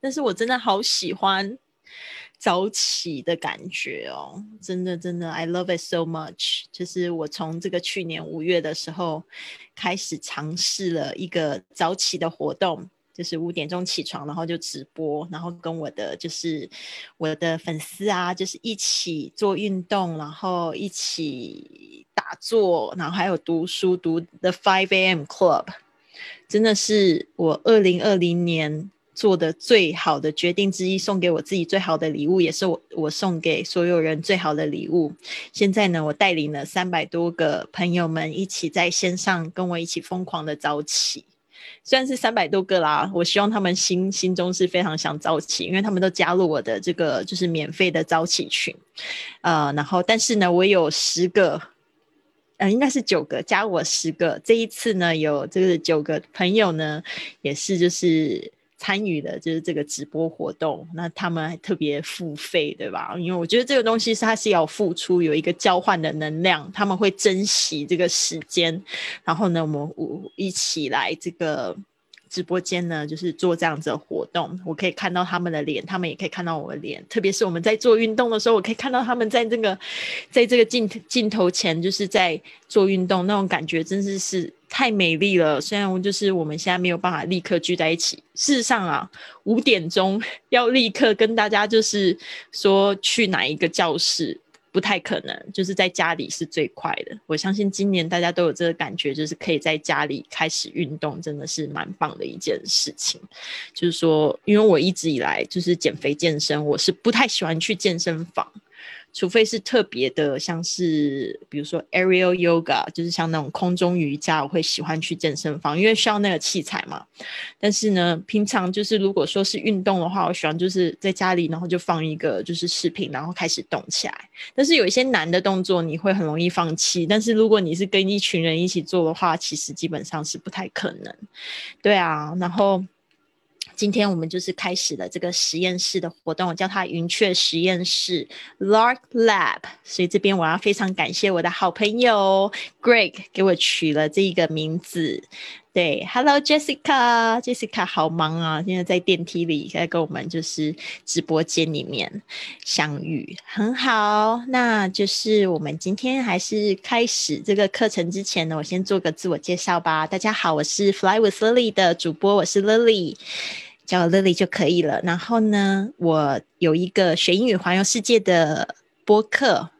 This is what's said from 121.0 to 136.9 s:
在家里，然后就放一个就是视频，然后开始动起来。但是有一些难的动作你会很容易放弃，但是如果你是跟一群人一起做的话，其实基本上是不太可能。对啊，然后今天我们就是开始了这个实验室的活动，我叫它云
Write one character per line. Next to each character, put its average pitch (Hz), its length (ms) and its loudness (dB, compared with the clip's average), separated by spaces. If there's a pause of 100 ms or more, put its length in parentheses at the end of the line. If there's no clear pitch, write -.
在 190 100 0
家 185 240 0
里， 175 120 0
然 160 120 -4
后 180 80 -6
就 175 120 0
放 170 260 0
一 156 120 -2
个 135 260 -2
就 170 120 -6
是 175 140 -4
视 175 220 -2
频， 170 200 -8
然 135 160 -8
后 180 60 -8
开 170 160 -4
始 - 140 -4
动 - 260 -4
起 - 180 -4
来。 - 240 -12 (240)
但 269 100 4
是 311 120 4
有 220 100 6
一 185 40 2
些 254 140 2
难 202 240 0
的 175 120 2
动 190 240 0
作 180 180 2
你 160 160 -4
会 196 140 0
很 190 120 0
容 156 160 -2
易 175 80 2
放 170 280 -2
弃， 175 300 0
但 208 140 4
是 226 120 0
如 220 160 6
果 214 120 6
你 165 140 0
是 190 120 0
跟 190 220 2
一 202 100 0
群 196 220 0
人 165 200 0
一 180 80 2
起 175 140 -2
做 175 240 0
的 160 60 0
话， 170 240 0
其 - 200 -6
实 - 160 -8
基 - 160 -6
本 - 160 -6
上 156 200 -6
是 - 140 -8
不 - 120 -14
太 190 180 -8
可 - 240 -6
能。 - 200 -16 (720)
对 202 140 6
啊， 156 420 0
然 180 100 0
后 190 360 2 (880)
今 202 160 0
天 208 180 2
我 190 60 0
们 160 140 -2
就 180 100 -6
是 180 140 -6
开 180 220 -4
始 160 220 -2
了 92 120 -8
这 180 100 -10
个 180 140 -4
实 - 260 -2
验 180 180 0
室 180 240 -2
的 165 80 -6
活 - 240 -6
动， 180 160 -2
我 165 60 -2
叫 190 140 -2
它 190 180 -2
云 170 220 -2